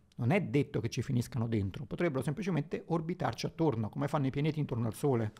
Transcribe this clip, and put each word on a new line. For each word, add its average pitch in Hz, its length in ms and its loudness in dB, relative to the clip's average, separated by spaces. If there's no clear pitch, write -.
non 123 160 2
è - 100 6
detto 131 380 2
che 117 80 -2
ci - 140 -4
finiscano 120 440 0
dentro, 110 380 0
potrebbero 170 400 0
semplicemente 160 640 -2
orbitarci 165 580 -2
attorno, 117 420 0
come 139 200 -2
fanno 139 180 2
i 135 40 0
pianeti 151 280 0
intorno 120 300 0
al 104 60 -4
Sole. 117 460 2